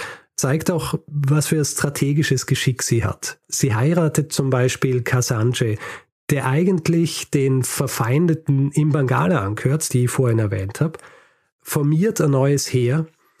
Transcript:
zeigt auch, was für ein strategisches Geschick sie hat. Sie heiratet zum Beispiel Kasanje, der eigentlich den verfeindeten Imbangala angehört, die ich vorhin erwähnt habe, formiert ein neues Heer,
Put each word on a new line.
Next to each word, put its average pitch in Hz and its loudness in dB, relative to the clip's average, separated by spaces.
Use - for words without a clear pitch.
zeigt 156 0
auch, 160 -4
was 147 0
für 160 2
ein 147 2
strategisches 143 0
Geschick - -2
sie 117 0
hat. - -8
Sie 123 -2
heiratet 151 0
zum 135 0
Beispiel 127 0
Kasanje, 120 0
der 135 0
eigentlich 170 0
den 135 2
verfeindeten 139 0
Imbangala 147 2
angehört, 131 -2
die 123 2
ich 120 0
vorhin 120 2
erwähnt 101 -2
habe, 160 -2
formiert 156 0
ein 151 4
neues 139 2
Heer, 131 2